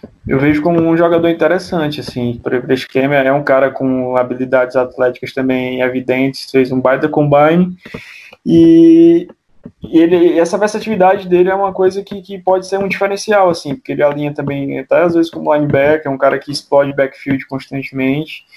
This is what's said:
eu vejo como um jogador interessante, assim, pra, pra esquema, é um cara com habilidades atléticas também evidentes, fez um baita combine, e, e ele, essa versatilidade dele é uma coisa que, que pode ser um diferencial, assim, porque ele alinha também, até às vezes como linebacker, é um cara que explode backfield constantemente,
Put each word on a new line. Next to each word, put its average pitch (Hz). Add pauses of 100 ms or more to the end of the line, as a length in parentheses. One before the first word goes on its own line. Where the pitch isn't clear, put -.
(260)
eu 135
vejo 151
como 170
um 165
jogador 170
interessante, 165
assim, 120
pra, 127
pra 135
esquema, 135
é 135
um 143
cara 135
com 131
habilidades 127
atléticas 127
também 127
evidentes, 131
fez 131
um 131
baita 135
combine, 151 (680)
e, 330 (540)
e 113
ele, 170
essa 170
versatilidade 202
dele 180
é 190
uma 196
coisa 190
que, 196
que 196
pode 185
ser 196
um 196
diferencial, 196
assim, 147
porque -
ele 139
alinha 147
também, 139
até 139
às 175
vezes 165
como 156
linebacker, 147
é 143
um 135
cara 135
que -
explode 139
backfield 135
constantemente, 135 (120)